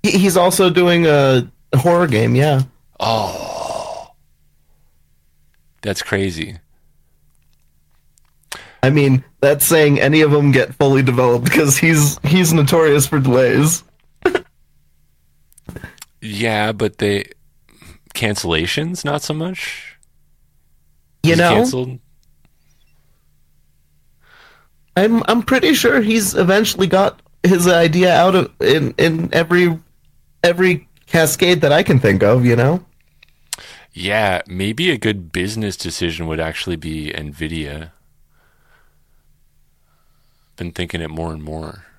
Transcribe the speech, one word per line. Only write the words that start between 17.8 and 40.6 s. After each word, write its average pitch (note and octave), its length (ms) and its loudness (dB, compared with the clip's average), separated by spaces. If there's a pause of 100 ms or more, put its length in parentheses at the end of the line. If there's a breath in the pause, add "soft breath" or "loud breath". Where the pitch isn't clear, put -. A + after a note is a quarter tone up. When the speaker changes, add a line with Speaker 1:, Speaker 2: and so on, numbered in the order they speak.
Speaker 2:
cancellations, G#2 880 -4
not C#3+ 160 -4
so D3+ 140 -8
much. - 640 -10 (1300)
Speaker 1:
You E3 100 4
Speaker 2:
Is E3 40 4
he F3 60 4
Speaker 1:
know? E3+ 100 4
Speaker 2:
canceled? B2+ 460 -2 (3000 soft breath)
Speaker 1:
I'm, A3 320 2
I'm A#3 160 0
pretty C4 320 2
sure B3 260 2
he's G#3+ 320 -2
eventually F#3+ 540 0
got F#3+ 340 0 (220)
his F3+ 240 2
idea E3+ 480 4
out F3+ 200 4
of, - 240 0
in, C3+ 380 0
in E3 340 0
every, E3+ 460 0 (680)
every F3 440 0 (180)
cascade E3+ 560 2
that C#3+ 100 2
I D#3+ 120 4
can C#3+ 160 2
think G2 240 2
of, A#2+ 220 2
you A#2 100 4
know? C#3 280 0 (1080 loud breath)
Speaker 2:
Yeah, F#2+ 540 -2
maybe G#2+ 420 -4
a C#3 80 -2
good G2+ 340 -4
business G#2 460 -6
decision E2+ 500 -8
would D#2+ 120 -6
actually D#2+ 380 -8
be D#2 340 -10
NVIDIA. D#2 800 -12 (2750)
Been F2 160 -12